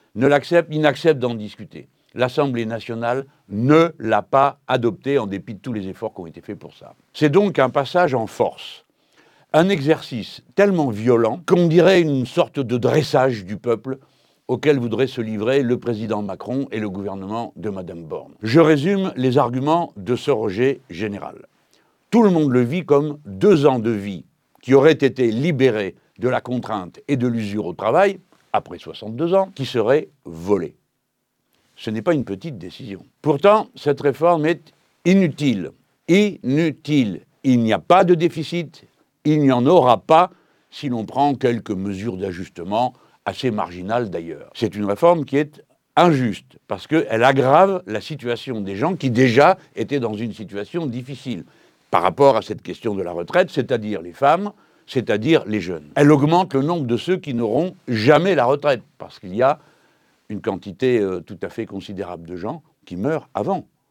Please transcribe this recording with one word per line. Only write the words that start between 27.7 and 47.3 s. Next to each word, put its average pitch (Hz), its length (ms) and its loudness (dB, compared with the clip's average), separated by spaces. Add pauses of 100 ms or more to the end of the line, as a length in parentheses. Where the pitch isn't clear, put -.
travail, 185 460 0 (340)
après - 240 -6
soixante-deux 113 560 -6
ans, 190 220 0
qui 131 100 -6
seraient 123 440 0 (160)
volés. 85 500 -4 (1000)
Ce - 140 -12
n'est 110 140 -6
pas 170 100 0
une 135 100 0
petite 98 360 -10
décision. 92 440 -16 (200)
Pourtant, 190 520 4
cette 143 240 -2
réforme 151 460 2
est - 280 -4 (320)
inutile. 147 640 2 (360)
Inutile. 151 1120 0 (220)
Il 123 180 4
n'y 110 120 2
a 92 60 0
pas 185 240 4
de 180 100 4
déficit, 160 720 -4 (400)
il 151 160 2
n'y 135 100 4
en 123 140 2
aura 131 320 6
pas 165 320 4 (400)
si - 180 -12
l'on 117 160 -4
prend 139 300 -2
quelques 120 380 -2
mesures 98 440 -6
d'ajustement, 95 800 -6 (320)
assez 127 240 -4
marginales 98 640 -4
d'ailleurs. 82 420 -12
C'est 101 220 -4
une 104 100 -4
réforme 156 400 2
qui 139 120 -2
est 147 280 -4 (300)
injuste, 135 720 2
parce 101 180 -8
qu'elle 120 380 0
aggrave 139 640 4